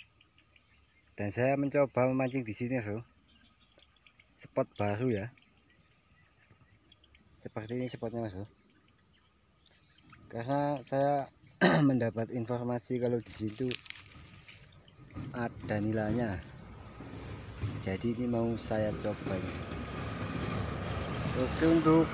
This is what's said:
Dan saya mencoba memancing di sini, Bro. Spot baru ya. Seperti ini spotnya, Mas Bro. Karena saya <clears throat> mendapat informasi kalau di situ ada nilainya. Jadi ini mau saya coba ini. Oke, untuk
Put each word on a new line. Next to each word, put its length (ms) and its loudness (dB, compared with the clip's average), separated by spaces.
Dan 160 0
saya 240 4
mencoba 560 4
memancing 320 2
di 80 -4
sini, 240 -2
Bro. 240 -2
Spot 400 -2
baru 320 2
ya. 240 0
Seperti 320 -8
ini 160 -2
spotnya, 400 -4
Mas 80 -8
Bro. 80 -6
Karena 560 0
saya 400 4
<clears throat> 300 8
mendapat 420 2
informasi 720 -2
kalau 160 4
di 160 -8
situ 320 -2
ada 480 -2
nilainya. 560 2
Jadi 320 0
ini 160 0
mau 240 4
saya 480 0
coba 320 0
ini. 200 -2
Oke, 240 2
untuk 480 10